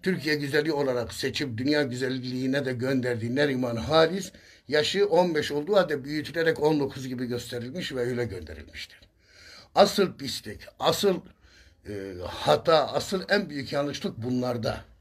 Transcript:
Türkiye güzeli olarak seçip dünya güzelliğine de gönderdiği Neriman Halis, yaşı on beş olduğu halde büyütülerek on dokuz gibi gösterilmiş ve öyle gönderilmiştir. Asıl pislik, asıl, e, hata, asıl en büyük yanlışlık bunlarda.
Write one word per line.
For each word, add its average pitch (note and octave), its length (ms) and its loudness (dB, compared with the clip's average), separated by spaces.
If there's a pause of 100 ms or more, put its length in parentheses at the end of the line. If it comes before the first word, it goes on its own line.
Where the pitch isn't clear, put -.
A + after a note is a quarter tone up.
Türkiye D#3 320 0
güzeli D3 380 0
olarak B2+ 400 0
seçip B2+ 460 -4
dünya D3 240 2
güzelliğine B2+ 800 -2
de C3 80 -2
gönderdiği B2 640 -2
Neriman B2+ 400 0
Halis, D#3+ 560 2 (360)
yaşı D3+ 380 2
on F3 280 4
beş C#3+ 180 -2
olduğu D3+ 240 0
halde F3+ 280 2
büyütülerek D3+ 580 0
on D3+ 180 4
dokuz C3+ 280 -4
gibi B2+ 180 -4
gösterilmiş A#2+ 680 -6
ve B2+ 80 -4
öyle B2 240 0
gönderilmiştir. D#2+ 760 -12 (720)
Asıl F3+ 420 4
pislik, A2 440 -10 (200)
asıl, F3 400 2 (680)
e, G2 260 -10 (120)
hata, C#3+ 680 2
asıl F3+ 360 -2
en F#3+ 220 2
büyük C#3 220 -8
yanlışlık C#3+ 440 -4
bunlarda. B2 680 -2 (160)